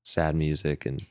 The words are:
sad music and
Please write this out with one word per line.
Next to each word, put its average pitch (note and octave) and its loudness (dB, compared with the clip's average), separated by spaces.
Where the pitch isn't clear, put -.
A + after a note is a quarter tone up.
sad D#2+ 2
music D2+ 0
and C2+ -4